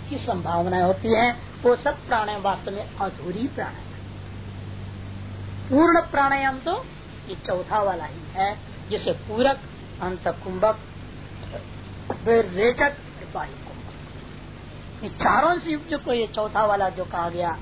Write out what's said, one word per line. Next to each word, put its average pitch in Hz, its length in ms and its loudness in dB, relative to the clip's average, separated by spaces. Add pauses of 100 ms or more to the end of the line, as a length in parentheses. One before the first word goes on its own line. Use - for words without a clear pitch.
की 277 120 -4
संभावनाएं 180 640 2
होती 190 320 4
हैं। 240 220 4 (260)
वो 240 140 8
सब 285 300 0
प्राणायाम 208 360 0
वास्तव 196 300 0
में 208 260 -8
अधूरी 196 500 -2
प्राणायाम, - 440 -6 (1800)
पूर्ण 330 300 8 (100)
प्राणायाम 277 500 2
तो 330 120 -2 (560)
ये 190 80 -8
चौथा 190 460 0
वाला 180 220 0
ही - 160 -10 (100)
है, 196 260 0 (340)
जिसे 208 220 0 (100)
पूरक, 262 380 4 (420)
अंत 180 260 -2 (100)
कुंभक, 196 400 2 (1400)
फिर 226 300 6
रेचक, 240 460 4 (260)
फिर 175 160 -12
बाह्य 156 240 -6
कुंभक, - 1400 -12
ये 208 80 -6
चारों 269 480 6
से 339 120 -4
युक्त 294 180 -2
जो 294 100 0
कोई 247 200 0
ये 226 100 2
चौथा 214 380 2
वाला 202 240 4
जो 180 160 -4
कहा 175 220 -2
गया, 170 340 -2